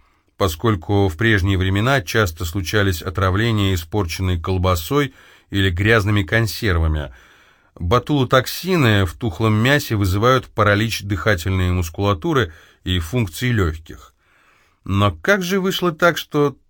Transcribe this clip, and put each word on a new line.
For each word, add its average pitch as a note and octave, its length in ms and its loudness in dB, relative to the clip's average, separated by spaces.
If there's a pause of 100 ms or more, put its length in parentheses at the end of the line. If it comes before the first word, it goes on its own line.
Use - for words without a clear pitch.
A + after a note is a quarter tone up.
(380)
поскольку G2+ 720 0
в E2 80 -8
прежние G2+ 400 2
времена G2+ 420 2
часто F#2+ 460 -2
случались G2 560 -2
отравления G2 720 0
испорченной F#2 640 -2
колбасой F#2+ 760 0 (360)
или G2 200 0
грязными G#2 540 2
консервами. E2+ 880 -2 (640)
Ботулотоксины B2 1300 2
в F2 100 -6
тухлом A2+ 400 0
мясе B2 420 0
вызывают G#2 480 2
паралич G#2 560 0
дыхательной F#2 720 0
мускулатуры G2+ 800 0 (320)
и F#2 140 0
функций B2 520 -2
легких. F2+ 640 -4 (720)
Но G2 260 2
как G3 320 0
же F#3+ 160 -2
вышло F#3 320 -2
так, E3+ 260 2
что D3 380 0 (140)